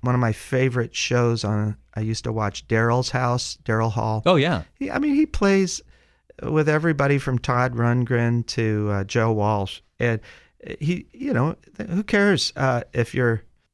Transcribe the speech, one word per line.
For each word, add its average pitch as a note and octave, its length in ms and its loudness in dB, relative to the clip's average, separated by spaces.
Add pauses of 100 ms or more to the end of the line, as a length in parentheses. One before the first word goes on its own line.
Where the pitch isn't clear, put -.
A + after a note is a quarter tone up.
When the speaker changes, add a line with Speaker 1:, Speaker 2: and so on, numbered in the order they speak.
Speaker 1:
one B2 140 0
of B2 60 2
my A2+ 120 2
favorite B2 640 -2
shows A#2+ 480 0
on, G#2 340 -2 (160)
I A2 60 -8
used A2 240 -4
to A#2 80 -4
watch G#2+ 360 -4
Daryl's A#2 440 2
House, B2 520 -2
Daryl A2+ 280 0
Hall. A2 340 -2
Speaker 2:
Oh, F3 120 6
yeah. C#3 260 0 (100)
Speaker 1:
He, - 160 -6
I - 80 -4
mean, C#4+ 160 0
he D4+ 140 2
plays G3 540 0 (600)
with D3+ 260 0
everybody D3 520 2
from C3 180 -2
Todd B2 380 0
Rundgren A#2+ 720 0
to, G#2+ 440 0
uh, G2 120 -2
Joe A2+ 300 0
Walsh. G#2 480 0 (180)
And A#2 200 0 (600)
he, F3 340 -2
you C4 180 -6
know, D3 240 0 (220)
th-, G#3 140 -10
who F#3+ 100 -2
cares, G3+ 540 2
uh, B2+ 260 0 (120)
if A#2 200 -2
you're A#2+ 300 0 (300)